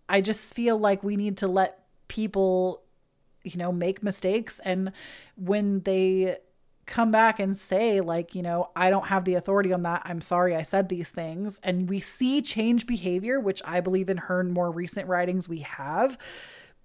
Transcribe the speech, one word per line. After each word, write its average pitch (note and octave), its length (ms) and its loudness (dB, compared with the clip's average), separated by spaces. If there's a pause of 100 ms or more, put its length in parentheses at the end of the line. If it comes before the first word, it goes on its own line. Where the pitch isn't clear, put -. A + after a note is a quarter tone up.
I G3 140 4
just G#3+ 340 -2
feel A#3 220 2
like G3+ 260 2
we G#3 140 -2
need G3+ 220 -2
to G3+ 80 -2
let F#3 380 2 (240)
people, F#3+ 760 0 (600)
you F3 120 -10
know, F3 140 -2
make F3+ 320 -2
mistakes, G3+ 640 -2
and F#3+ 260 0 (460)
when G3+ 460 0
they F#3+ 560 2 (520)
come A3+ 200 2
back A3 300 6
and G3 160 0
say, G3 460 2
like, E3+ 320 -2
you F3+ 80 -6
know, E3+ 340 -2
"I F#3 140 4
don't G3 160 2
have F#3+ 180 0
the F3+ 120 2
authority F#3+ 360 2
on F3 120 0
that. E3+ 200 -2
I'm E3+ 160 -8
sorry F3 340 2
I D#3+ 80 -2
said F#3+ 280 0
these F3 200 -4
things." F3 520 -8
And F3+ 260 0
we G3 120 -2
see B3+ 420 0
change A#3 440 0
behavior, G3 540 0
which G3 240 -2
I F3 160 -2
believe F#3 300 0
in F#3 80 0
her F3+ 260 -2
more F3 260 0
recent F3 380 -6
writings F3+ 400 0
we E3 120 -6
have. D#3+ 580 -2 (680)